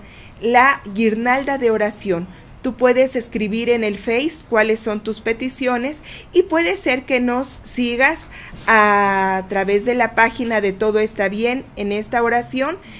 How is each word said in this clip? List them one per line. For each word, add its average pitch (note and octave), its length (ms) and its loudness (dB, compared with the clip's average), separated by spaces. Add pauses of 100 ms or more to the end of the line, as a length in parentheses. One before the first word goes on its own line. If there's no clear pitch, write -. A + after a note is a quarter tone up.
(420)
la B3 400 4 (140)
guirnalda B3 640 0
de A#3+ 100 2
oración. G#3 580 -2 (360)
Tú B3 120 -2
puedes B3+ 400 4
escribir A3+ 540 -4
en A#3+ 140 2
el G#3 140 -2
Face B3 420 -2 (100)
cuáles A3 300 2
son G#3+ 220 -4
tus A3 200 -8
peticiones B3 800 -4 (320)
y F4 100 6
puede E4+ 320 0
ser C4 300 -2
que B3+ 160 0
nos B3 420 -2
sigas B3 680 -2 (360)
a G3 840 4
través G3+ 380 0
de A#3+ 80 2
la A#3 220 0
página A3+ 440 2
de G3 140 0
Todo G#3+ 260 0
Está G#3+ 300 -2
Bien A#3 340 -2 (140)
en G3+ 160 -4
esta A3 300 -2
oración, B3 540 -2 (220)